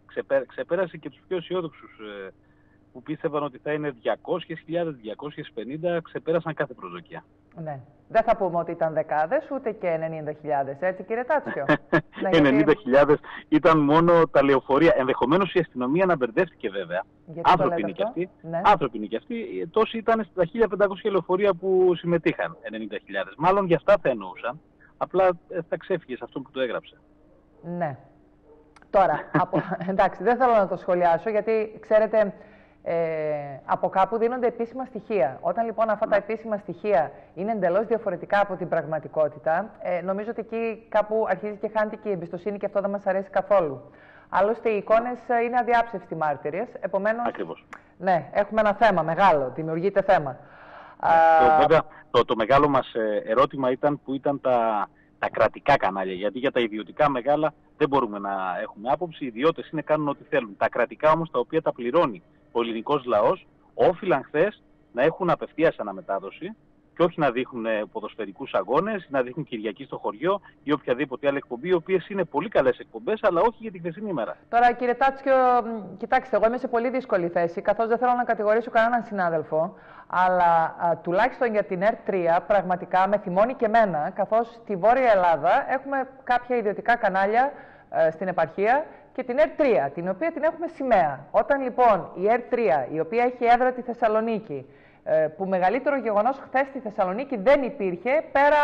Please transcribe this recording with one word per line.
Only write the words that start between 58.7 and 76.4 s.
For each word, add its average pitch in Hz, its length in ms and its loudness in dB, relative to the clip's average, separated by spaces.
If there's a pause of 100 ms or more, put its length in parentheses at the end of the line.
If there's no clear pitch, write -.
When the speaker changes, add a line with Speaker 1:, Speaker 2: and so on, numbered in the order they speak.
Speaker 1:
άποψη, 160 340 -4
οι - 20 -6
ιδιώτες 123 440 -2
είναι, 156 120 -6
κάνουν 151 260 0
ό,τι - 160 -6
θέλουν. 117 320 -4
Τα 113 120 0
κρατικά 120 440 0
όμως, 160 180 -2
τα 127 80 -4
οποία 156 240 -2
τα 143 100 -2
πληρώνει 123 500 -2 (300)
ο 120 100 -2
ελληνικός 117 420 -4
λαός, 123 420 0 (280)
όφυλαν 160 500 0
χθες 180 380 -2 (300)
να 120 100 -2
έχουν 165 280 0
απευθείας 151 480 0
αναμετάδοση 98 800 -8 (400)
και 165 60 2
όχι 175 180 0
να 143 100 2
δείχνουν, 120 360 -4
ε, 110 160 0 (100)
ποδοσφαιρικούς 104 640 -10
αγώνες, 160 560 -2
να 135 120 0
δείχνουν 127 240 -6
Κυριακή 110 380 -8
στο 131 140 -14
χωριό 139 420 -4 (220)
ή 143 100 -2
οποιαδήποτε 135 560 -4
άλλη 139 80 0
εκπομπή, 131 320 -8
οι 180 40 2
οποίες 180 360 -2
είναι 196 160 -2
πολύ 147 240 -6
καλές 135 300 2
εκπομπές, 123 440 -6
αλλά 175 180 2
όχι 220 180 2
για 220 120 -10
τη 185 80 -16
χθεσινή 175 320 -8
ημέρα. 117 260 -4 (120)
Speaker 2:
Τώρα, 240 240 4
κύριε 240 220 0
Τάτσιο, 269 380 0 (320)
μ, 208 320 -10
κοιτάξτε, 247 400 -2
εγώ 202 100 4